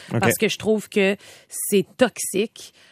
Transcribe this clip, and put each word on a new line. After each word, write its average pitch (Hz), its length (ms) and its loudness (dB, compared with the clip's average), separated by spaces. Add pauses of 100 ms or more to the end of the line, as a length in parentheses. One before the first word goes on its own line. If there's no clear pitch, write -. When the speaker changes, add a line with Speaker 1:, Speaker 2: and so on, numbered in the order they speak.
(100)
Speaker 1:
Ok. 117 100 -2
Speaker 2:
Parce - 180 2
que 214 100 0
je - 80 -4
trouve 214 320 -2
que 196 280 0 (340)
c'est - 340 0 (140)
toxique. - 760 -2 (200)